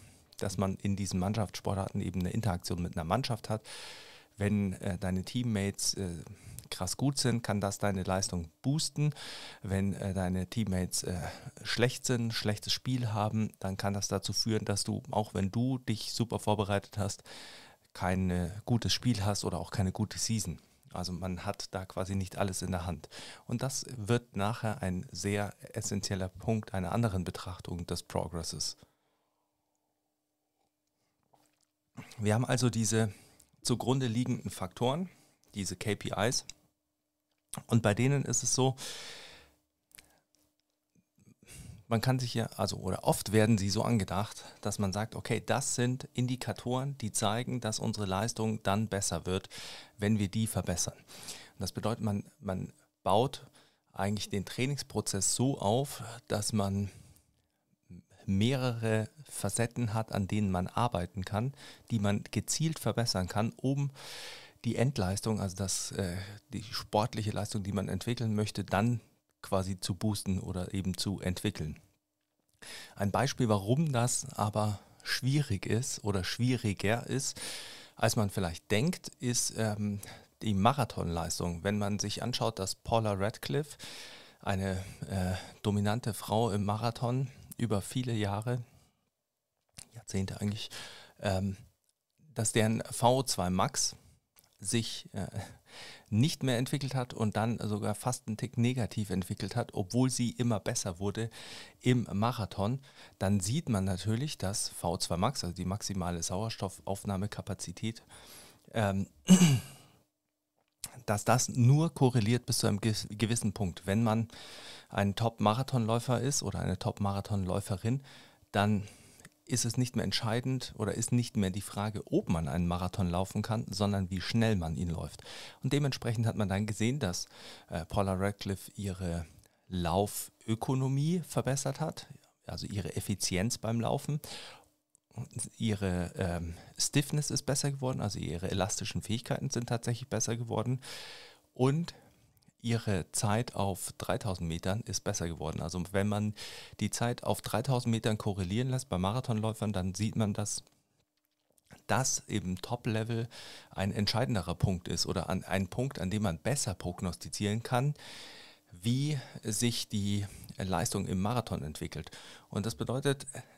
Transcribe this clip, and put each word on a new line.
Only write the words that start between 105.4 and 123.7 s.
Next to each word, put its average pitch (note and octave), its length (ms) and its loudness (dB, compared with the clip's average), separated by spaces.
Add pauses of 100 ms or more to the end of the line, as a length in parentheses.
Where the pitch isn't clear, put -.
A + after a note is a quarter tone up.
also F2 120 -6
die F2+ 100 -4
maximale F2+ 580 -2
Sauerstoffaufnahmekapazität, G2 1800 -4 (720)
ähm, G2 340 2 (200)
<clears throat> - 1800 2
dass G#2 200 0
das A#2+ 240 6
nur C#3+ 440 6
korreliert A#2+ 520 4
bis - 140 0
zu - 80 2
einem G2+ 140 2
ge-, A2 280 0
gewissen A2 440 0
Punkt. - 340 -4
Wenn G#2 160 4
man A2+ 240 2 (640)
ein G2+ 260 2
Top-Marathonläufer A#2 1080 2
ist C#3 220 0
oder - 160 -2
eine F2+ 180 0
Top-Marathonläuferin, G2+ 1300 0 (480)
dann G#2 360 4 (580)
ist - 200 0
es A#2 120 -2
nicht B2 180 2
mehr G2 100 2
entscheidend B2 720 0
oder G#2 160 2
ist - 180 0
nicht A#2+ 240 2
mehr G2 140 4
die F#2+ 120 -2
Frage, G2+ 440 -4
ob - 240 2
man E2 180 2
einen E2+ 200 2
Marathon F2+ 420 2
laufen F#2 320 0
kann, A2+ 280 -2
sondern G2 400 2